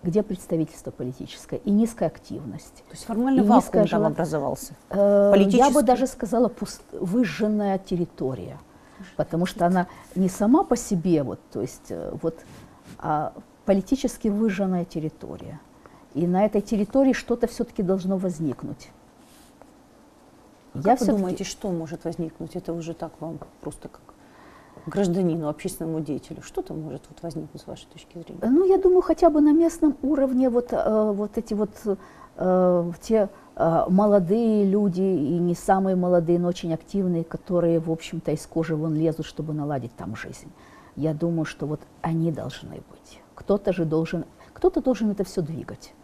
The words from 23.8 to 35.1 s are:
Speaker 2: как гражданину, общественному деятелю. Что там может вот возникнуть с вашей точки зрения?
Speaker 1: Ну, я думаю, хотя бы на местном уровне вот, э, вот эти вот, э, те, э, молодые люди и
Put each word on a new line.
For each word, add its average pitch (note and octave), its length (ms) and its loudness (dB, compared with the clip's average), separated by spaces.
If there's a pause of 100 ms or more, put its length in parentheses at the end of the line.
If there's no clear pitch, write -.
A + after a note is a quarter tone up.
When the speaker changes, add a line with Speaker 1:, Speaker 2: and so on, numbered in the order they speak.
Speaker 2:
как - 120 -20 (840)
гражданину, E3+ 640 0
общественному D#3+ 500 -6
деятелю. D3 420 -8
Что - 200 -10
там D#3 200 -10
может D3 280 -12
вот - 120 -20
возникнуть D#3 400 -12
с - 60 -20
вашей - 200 -16
точки - 320 -20
зрения? - 240 -16
Speaker 1:
Ну, C#4+ 220 4
я F#4+ 120 4
думаю, F#4 240 6
хотя E4 280 4
бы D4+ 120 4
на D4+ 100 6
местном D#4+ 500 4
уровне C4 480 2
вот, A#3+ 220 0
э, G#3+ 400 2
вот G#3 260 -4
эти A3+ 160 -6
вот, G#3 180 -2 (680)
э, F3+ 540 4 (100)
те, G#3+ 280 2 (260)
э, E3 340 2
молодые G#3 720 4
люди F#3+ 380 2
и E3+ 380 0